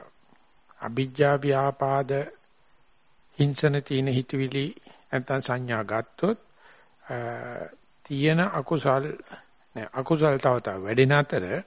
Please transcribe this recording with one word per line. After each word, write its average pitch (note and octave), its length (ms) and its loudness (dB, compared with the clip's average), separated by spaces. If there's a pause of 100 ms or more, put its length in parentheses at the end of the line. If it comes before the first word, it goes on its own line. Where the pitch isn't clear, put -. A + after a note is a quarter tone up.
(800)
අවිජ්ජා C3 600 0
ව්‍යාපාද C#3 720 0 (1300)
හිංසන C#3+ 440 2
තියෙන C3+ 260 -2
හිතවිලි C3+ 580 -2 (400)
නැත්තම් C3+ 340 -4
සංඥා B2 440 -4
ගත්තොත් A2+ 560 -2 (680)
අ, B2+ 120 -6 (840)
තියෙන D3+ 400 2
අකුසල්, C#3+ 680 0 (680)
නෑ, A2 140 -8
අකුසල් D3 480 2
තව B2+ 220 2
තව G2 200 -6
වැඩෙන B2 320 4
අතර C#3+ 320 2 (240)